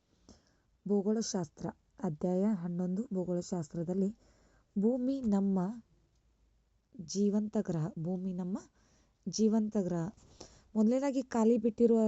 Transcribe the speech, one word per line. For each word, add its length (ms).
ಭೂಗೋಳಶಾಸ್ತ್ರ, 800
ಅಧ್ಯಾಯ 440
ಹನ್ನೊಂದು, 480
ಭೂಗೋಳಶಾಸ್ತ್ರದಲ್ಲಿ 1000
ಭೂಮಿ 400
ನಮ್ಮ 320
ಜೀವಂತ 600
ಗ್ರಹ, 300
ಭೂಮಿ 340
ನಮ್ಮ 240
ಜೀವಂತ 500
ಗ್ರಹ. 280
ಮೊದಲನೇದಾಗಿ 480
ಖಾಲಿ 360
ಬಿಟ್ಟಿರುವ 500